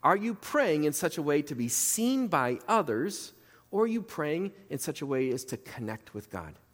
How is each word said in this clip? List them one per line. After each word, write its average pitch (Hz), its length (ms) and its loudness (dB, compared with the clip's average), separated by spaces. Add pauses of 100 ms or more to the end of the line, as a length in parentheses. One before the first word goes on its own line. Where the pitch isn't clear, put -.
Are 175 140 8
you 220 160 -2
praying 185 500 2
in 151 80 4
such 160 260 0
a 170 40 -2
way 147 220 2
to 147 120 -6
be 117 140 -2
seen 247 580 2
by 131 400 2
others, 175 640 0 (400)
or 208 120 2
are 233 40 2
you 226 140 -2
praying 165 500 -4 (180)
in 143 100 -6
such - 220 -6
a 147 40 -4
way 131 260 0
as 131 140 -4
to 117 120 -8
connect - 560 -10
with 104 160 -12
God? 80 300 -10 (140)